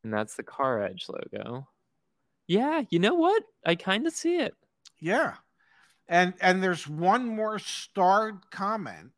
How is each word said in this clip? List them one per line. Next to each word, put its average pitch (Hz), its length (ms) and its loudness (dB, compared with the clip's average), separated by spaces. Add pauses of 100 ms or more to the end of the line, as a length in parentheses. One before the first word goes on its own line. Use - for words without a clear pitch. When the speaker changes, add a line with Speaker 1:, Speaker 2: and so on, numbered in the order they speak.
Speaker 1:
And 110 100 -6
that's 107 220 -4
the - 80 -10
Car 131 400 -2
Edge 92 260 -8
logo. 117 580 -10 (800)
Yeah, 269 420 0
you 170 100 2
know 214 160 4
what? 370 280 4 (220)
I 170 100 2
kinda 220 360 -2
see 349 280 -2
it. - 160 -4 (440)
Speaker 2:
Yeah. 220 360 -2 (720)
And, 180 340 2
and 185 220 4
there's 175 240 -2
one 185 400 2
more 214 320 -4
starred 196 880 2
comment. 147 680 -6